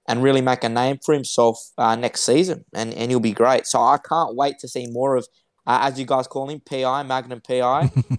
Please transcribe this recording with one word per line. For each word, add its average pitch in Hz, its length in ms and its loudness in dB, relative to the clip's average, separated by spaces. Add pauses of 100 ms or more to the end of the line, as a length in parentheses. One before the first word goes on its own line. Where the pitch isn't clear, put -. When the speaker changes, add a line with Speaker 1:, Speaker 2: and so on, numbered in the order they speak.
Speaker 1:
and 120 140 0
really 135 200 4
make 127 220 0
a 117 60 -2
name 127 340 0
for 156 100 2
himself, 120 460 2 (200)
uh, 113 160 2
next 120 260 -4
season, 156 440 0 (100)
and, 113 180 -6
and 117 160 -4
he'll 127 100 2
be 113 120 0
great. 120 340 2
So 120 160 0
I 131 160 4
can't 156 380 -2
wait 139 240 -2
to - 80 -14
see 123 180 -8
more 127 300 0
of, 120 120 -2 (380)
uh, 123 160 2
as 135 160 -2
you 131 80 -6
guys 127 220 0
call 135 200 -6
him, 147 120 -10
P 131 260 -6
I, 131 160 -2
Magnum 127 400 -6
P 127 200 -2
I. 131 340 2
Speaker 2:
<laughs> 127 60 2 (180)